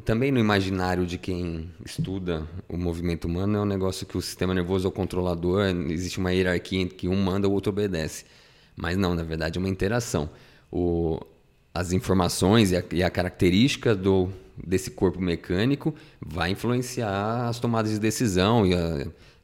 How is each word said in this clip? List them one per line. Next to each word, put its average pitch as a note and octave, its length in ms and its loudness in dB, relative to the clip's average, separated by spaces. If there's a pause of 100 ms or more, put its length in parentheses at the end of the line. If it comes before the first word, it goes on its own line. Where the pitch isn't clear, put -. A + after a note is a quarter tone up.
também A#2+ 280 2
no B2+ 80 4
imaginário F#2+ 680 2
de F2 120 -4
quem F2 520 -6 (140)
estuda F2 600 -4 (240)
o F2 80 -6
movimento E2+ 500 -2
humano F#2+ 320 0
é - 20 0
um G#2 40 0
negócio F#2+ 400 -2
que - 140 -4
o - 40 -2
sistema F#2 300 -2
nervoso F#2 340 0
é - 20 2
o - 40 -6
controlador, F2+ 720 0 (220)
existe F2 300 -4
uma F#2 140 0
hierarquia F#2 480 0
entre F2+ 160 -4
que - 100 -6
um F2+ 80 0
manda, G2 340 0
o G2 40 2
outro G2 180 0
obedece. F#2+ 540 -4 (520)
Mas E2+ 200 -2
não, F#2+ 180 2
na E2+ 80 -2
verdade D#2+ 340 -4
é F2 40 -2
uma F#2+ 80 0
interação. F#2+ 600 0 (420)
O, E2+ 500 0 (520)
as F2 200 -4
informações F#2 800 4
e F2+ 40 2
a, F2+ 160 -2
e D#2+ 120 0
a F2+ 60 2
característica G2 840 2
do, F#2+ 340 2 (280)
desse - 340 -2
corpo F2+ 300 0
mecânico G2+ 760 0 (260)
vai E2 300 -2
influenciar A#2 960 -2
as A#2 120 -4
tomadas A2+ 320 0
de G#2+ 80 -2
decisão G#2+ 640 4
e, F2+ 80 4
a, E2 320 -2 (380)